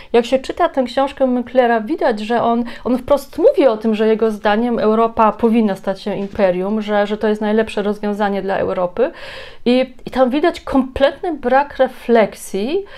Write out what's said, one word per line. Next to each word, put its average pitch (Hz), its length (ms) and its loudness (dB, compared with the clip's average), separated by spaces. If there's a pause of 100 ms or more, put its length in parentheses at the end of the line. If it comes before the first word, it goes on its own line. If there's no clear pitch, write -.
(120)
jak 233 140 4
się 262 120 2
czyta 330 300 -2
tę 277 160 0
książkę 269 420 -2
Münklera, 240 580 2
widać, 262 360 -2
że 226 220 -2
on, 233 220 0 (200)
on 254 140 0
wprost - 400 -2
mówi 381 280 4
o 220 100 4
tym, 220 180 0
że 214 140 2
jego 220 220 2
zdaniem 214 480 0
Europa 220 540 2
powinna 214 440 2
stać 190 260 -6
się 202 120 -4
imperium, 196 680 0
że, 208 240 0
że 208 100 -4
to 214 120 -2
jest 214 120 0
najlepsze 214 420 0
rozwiązanie 202 600 -2
dla 190 160 -2
Europy. 185 520 -2 (540)
I, 254 300 2 (120)
i - 40 -10
tam 254 200 2
widać 311 300 0
kompletny 277 760 0
brak 262 420 0
refleksji, 240 1080 0 (120)